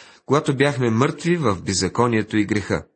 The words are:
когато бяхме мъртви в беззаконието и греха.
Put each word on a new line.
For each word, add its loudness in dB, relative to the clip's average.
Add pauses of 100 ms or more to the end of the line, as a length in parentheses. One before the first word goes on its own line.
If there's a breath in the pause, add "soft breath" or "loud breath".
(260 loud breath)
когато 2
бяхме 2
мъртви 0
в 0
беззаконието 0
и 2
греха. -4